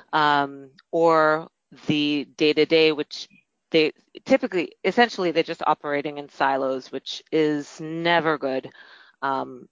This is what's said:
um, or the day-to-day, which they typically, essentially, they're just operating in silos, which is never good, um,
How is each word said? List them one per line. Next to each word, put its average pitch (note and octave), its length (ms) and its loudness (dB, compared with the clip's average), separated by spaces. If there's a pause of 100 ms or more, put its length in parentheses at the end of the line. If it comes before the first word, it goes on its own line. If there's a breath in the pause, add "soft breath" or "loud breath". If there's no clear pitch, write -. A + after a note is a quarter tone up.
(140)
um, C#3+ 560 0 (220)
or D#3+ 580 2 (380)
the D3 400 0 (100)
day-to-day, D#3 560 4
which - 340 -10 (440)
they D#3 200 4 (340)
typically, A3+ 480 0 (120)
essentially, F#3+ 460 0
they're D#3+ 120 0
just E3 240 -10
operating D3 500 -4
in C#3+ 120 -12
silos, C3+ 640 -2
which - 280 -12 (100)
is D3+ 500 -2
never E3 560 0
good, C3 320 -6 (520 soft breath)
um, C3 500 -6